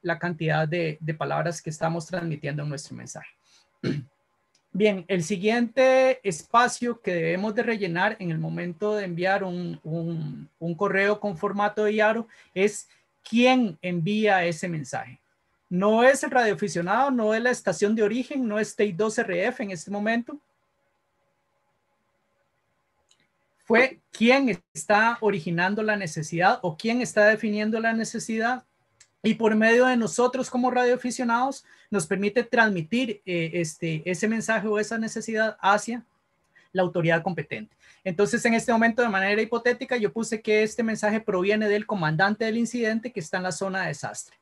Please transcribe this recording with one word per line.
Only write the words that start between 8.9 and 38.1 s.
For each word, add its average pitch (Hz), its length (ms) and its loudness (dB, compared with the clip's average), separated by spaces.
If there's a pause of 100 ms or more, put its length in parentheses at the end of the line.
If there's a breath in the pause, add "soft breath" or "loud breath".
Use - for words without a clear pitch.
de 208 100 -4
enviar 185 380 -2
un, 175 400 -8
un, 160 680 -6 (120)
un 170 160 -4
correo 202 420 2
con 208 180 -6
formato 208 460 -2
de 208 120 2
iaro 220 340 2 (260 soft breath)
es 202 340 -2 (400 soft breath)
quién 240 540 4
envía 185 600 0
ese 170 240 -4
mensaje. 127 500 -8 (500)
No 214 360 4
es 277 180 6
el 302 80 -4
radioaficionado, 208 800 0
no 220 240 0
es 226 80 -2
la 247 80 2
estación 208 460 0
de 220 80 2
origen, 247 420 -2
no 214 140 -2
es 214 160 -4
tei 208 160 0
dos 208 260 -2
R 190 280 -2
F 247 140 -4
en 202 120 -6
este 185 180 -12
momento. 226 480 -2 (3250)
Fue 240 340 4 (140)
quién 247 500 4 (100)
está 220 480 2
originando 185 640 0
la 214 140 0
necesidad 175 680 0
o 156 140 -4
quién 233 240 -2
está 214 260 4
definiendo 214 540 2
la 226 120 0
necesidad. 226 720 -4 (600)
Y 220 100 4
por 220 220 2
medio 233 300 6
de 254 100 4
nosotros 240 540 0
como 247 200 0
radioaficionados 247 960 0 (260 soft breath)
nos 190 160 -2
permite 202 380 0
transmitir, 226 840 0
eh, 170 280 -2
este, 165 540 -4
ese 185 200 -2
mensaje 220 400 -2
o 208 100 0
esa 214 200 -4
necesidad 220 640 -2
hacia 214 440 2 (680 soft breath)
la 185 120 0
autoridad 165 420 2
competente. 165 500 -6 (300 soft breath)
Entonces, 202 400 0